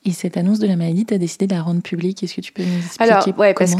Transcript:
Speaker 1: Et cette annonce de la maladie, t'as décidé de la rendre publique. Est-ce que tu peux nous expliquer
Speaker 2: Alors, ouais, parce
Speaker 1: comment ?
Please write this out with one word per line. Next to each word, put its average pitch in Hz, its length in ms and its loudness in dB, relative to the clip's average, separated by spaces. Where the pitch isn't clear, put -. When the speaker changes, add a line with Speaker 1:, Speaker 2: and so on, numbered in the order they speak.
Speaker 1:
Et 190 60 0
cette 170 240 -6
annonce 190 240 2
de 214 80 0
la 190 80 2
maladie, 170 300 0
t'as 208 120 0
décidé 180 300 -2
de 190 80 0
la 170 60 -2
rendre 175 200 0
publique. 180 420 -4
Est-ce 170 120 -8
que 185 60 -8
tu - 100 -14
peux - 120 -10
nous 180 140 -2
expliquer 175 320 0
Speaker 2:
Alors, 196 160 6
ouais, 202 140 6
parce 185 220 2
Speaker 1:
comment ? 185 40 0